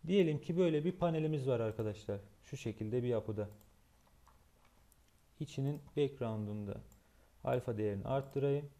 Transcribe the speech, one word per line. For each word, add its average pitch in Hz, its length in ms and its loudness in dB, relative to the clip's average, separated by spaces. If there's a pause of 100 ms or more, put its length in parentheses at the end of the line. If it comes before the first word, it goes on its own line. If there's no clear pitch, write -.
Diyelim 165 340 4
ki 170 160 -2
böyle 160 280 4
bir 180 60 4
panelimiz 156 560 2
var 123 120 4
arkadaşlar. 107 600 -2 (240)
Şu - 140 -10
şekilde 113 460 -2
bir 123 40 0
yapıda. 107 420 0 (1900)
İçinin 143 400 -2 (180)
background'unda 110 840 -2 (640)
alfa 123 340 0
değerini 101 280 0
arttırayım. 139 640 0 (100)